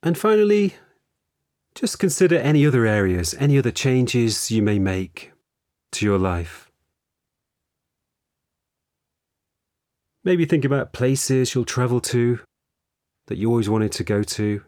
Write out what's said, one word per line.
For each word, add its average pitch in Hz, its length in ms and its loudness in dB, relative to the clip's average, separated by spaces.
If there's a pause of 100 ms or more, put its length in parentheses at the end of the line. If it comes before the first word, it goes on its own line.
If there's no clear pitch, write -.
And 170 120 0
finally, 208 580 2 (1000)
just - 220 -6
consider 175 380 2
any 147 300 2
other 131 200 4
areas, 95 540 0
any 139 180 2
other 123 140 0
changes 123 800 0
you 110 100 2
may 104 160 2
make 95 540 -4 (600)
to - 120 -4
your 101 140 2
life. 87 500 -4 (3500)
Maybe 180 180 2
think 151 220 0
about 139 260 -2
places 131 640 -2
you'll 123 80 0
travel 123 380 -2
to 120 400 -2 (880)
that - 100 -8
you 110 120 -2
always 113 200 0
wanted 107 240 0
to - 100 -8
go 104 200 -2
to. 104 440 -6